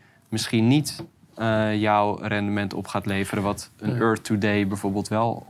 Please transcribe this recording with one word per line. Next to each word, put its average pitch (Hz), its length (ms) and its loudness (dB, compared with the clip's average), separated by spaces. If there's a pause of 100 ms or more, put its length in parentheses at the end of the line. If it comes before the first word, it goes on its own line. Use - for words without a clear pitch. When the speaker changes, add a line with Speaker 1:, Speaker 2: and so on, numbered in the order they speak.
(300)
Speaker 1:
misschien 110 380 2
niet, 147 360 2 (320)
eh, 110 460 0
jouw 104 400 4
rendement 104 520 -2
op 98 140 -8
gaat 98 180 -4
leveren, 98 380 -2
wat 101 340 -4
een 107 160 -2
Speaker 2:
Ja. 120 60 -2
Speaker 1:
Earth 113 240 2
Today 104 440 2
bijvoorbeeld 98 400 -2
wel 117 420 -2